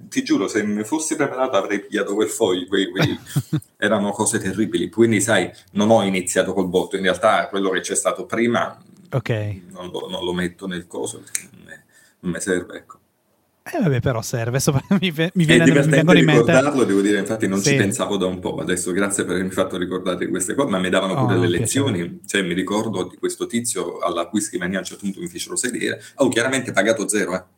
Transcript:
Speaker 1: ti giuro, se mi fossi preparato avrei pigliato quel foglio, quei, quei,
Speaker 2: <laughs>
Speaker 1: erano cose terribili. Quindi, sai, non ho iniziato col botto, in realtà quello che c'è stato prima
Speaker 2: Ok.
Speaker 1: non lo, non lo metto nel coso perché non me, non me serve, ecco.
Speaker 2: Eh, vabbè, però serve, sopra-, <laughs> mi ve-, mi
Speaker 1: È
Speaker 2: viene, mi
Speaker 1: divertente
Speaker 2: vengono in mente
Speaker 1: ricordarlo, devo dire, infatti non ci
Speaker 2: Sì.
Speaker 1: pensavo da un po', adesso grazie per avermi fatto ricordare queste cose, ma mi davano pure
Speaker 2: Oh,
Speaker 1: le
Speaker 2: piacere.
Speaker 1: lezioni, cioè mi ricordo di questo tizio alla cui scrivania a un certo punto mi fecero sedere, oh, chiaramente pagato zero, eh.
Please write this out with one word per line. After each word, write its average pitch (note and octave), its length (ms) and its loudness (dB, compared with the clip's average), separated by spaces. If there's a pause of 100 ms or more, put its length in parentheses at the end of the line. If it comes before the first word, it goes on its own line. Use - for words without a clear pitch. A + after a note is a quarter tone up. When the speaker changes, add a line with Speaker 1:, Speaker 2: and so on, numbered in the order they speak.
Speaker 1:
ti C3 160 -2
giuro, G2 240 2
se G#2 160 0
mi G#2 180 -2
fossi D#3 320 -4
preparato C3 420 0
avrei G2+ 240 0
pigliato G2+ 340 -4
quel G#2+ 140 2
foglio, F#2 380 0
quei, G2 240 0
quei, - 260 0 (300)
Speaker 2:
<laughs> - 320 -6
Speaker 1:
erano G#2 320 0
cose G#2 300 0
terribili. F#2+ 500 -2
Quindi, A2+ 300 4
sai, G2 280 2 (240)
non G#2 180 2
ho A2 120 6
iniziato F#2+ 500 0
col F2+ 160 0
botto, F2+ 280 0
in G2 60 -2
realtà F#2 460 2
quello G2 220 -2
che F#2 100 -2
c'è G2+ 140 -6
stato F#2 320 -2
prima A2+ 500 -2 (360)
Speaker 2:
Ok. C3 180 -2 (400)
Speaker 1:
non - 200 -14
lo, - 200 -10
non F2+ 140 -8
lo F2+ 80 -2
metto F2+ 340 -4
nel F2 220 -8
coso - 320 -10
perché - 320 -10
non - 140 -20
me, - 180 -20 (360)
non F2+ 120 -6
me E2 80 -6
serve, - 380 -2
ecco. - 200 -20 (680)
Speaker 2:
Eh, E4+ 140 -4
vabbè, C#3 200 2
però A#2 200 -2
serve, A#2+ 400 -4
sopra-, C#3 320 0
<laughs> F#3+ 80 2
mi F#3 100 0
ve-, D#3+ 220 -2
mi F3 120 2
Speaker 1:
È - 20 0
Speaker 2:
viene, E3 180 6
mi - 60 8
Speaker 1:
divertente D3 260 4
Speaker 2:
vengono E3+ 220 6
in - 80 6
mente D3+ 160 6 (100)
Speaker 1:
ricordarlo, C#3 320 4
devo G2 160 4
dire, G2+ 180 4
infatti G2+ 300 -2
non G2 140 0
ci C#3+ 80 4
Speaker 2:
Sì. C#3 60 4
Speaker 1:
pensavo G2 420 0
da F#2 80 0
un F2+ 120 -4
po', - 200 -6
adesso F2 340 -2
grazie G2 320 0
per F2+ 120 -2
avermi F#2+ 160 -2
fatto F#2 260 -2
ricordare F2+ 500 -4
queste F2+ 260 -4
cose, C#3+ 140 0
ma F#2+ 100 0
mi F#2 120 0
davano - 240 0
pure B2+ 220 2
Speaker 2:
Oh, A#2 40 4
Speaker 1:
le G#2+ 160 2
Speaker 2:
piacere. C3 360 0
Speaker 1:
lezioni, F2 340 -6
cioè G2+ 160 0
mi F2 100 -2
ricordo F#2+ 520 -2
di - 120 -16
questo F2+ 300 -6
tizio A#2 540 -4
alla E2+ 260 -2
cui G#2 160 -2
scrivania F#2 340 -4
a F#2 40 -4
un F#2 40 -6
certo - 200 -12
punto G2 160 -6
mi F2 80 -8
fecero F2+ 280 -10
sedere, A2+ 420 -4 (180)
oh, C3 120 4
chiaramente B2 440 -2
pagato G2+ 360 2
zero, F#2 260 2
eh. F#2 80 -4 (160)